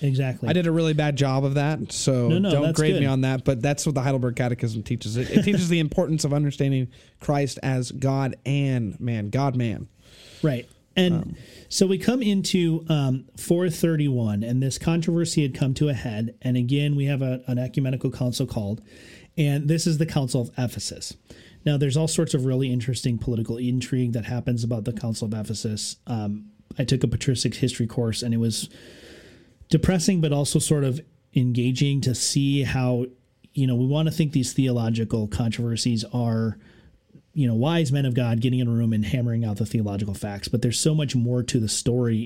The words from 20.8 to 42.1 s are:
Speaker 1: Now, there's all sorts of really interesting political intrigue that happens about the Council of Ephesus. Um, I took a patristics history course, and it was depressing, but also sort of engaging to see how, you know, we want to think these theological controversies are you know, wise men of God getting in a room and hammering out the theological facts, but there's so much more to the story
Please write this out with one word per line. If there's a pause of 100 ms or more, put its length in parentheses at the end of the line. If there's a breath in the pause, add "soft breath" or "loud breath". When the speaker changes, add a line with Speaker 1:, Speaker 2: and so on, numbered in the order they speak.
Speaker 1:
Now,
there's
all
sorts
of
really
interesting
political
intrigue
that
happens
about
the
Council
of
Ephesus. (100)
Um, (280)
I
took
a
patristics
history
course,
and
it
was (1000 loud breath)
depressing,
but
also
sort
of (340)
engaging
to
see
how, (480)
you
know,
we
want
to
think
these
theological
controversies
are (760 loud breath)
you
know,
wise
men
of
God
getting
in
a
room
and
hammering
out
the
theological
facts,
but
there's
so
much
more
to
the
story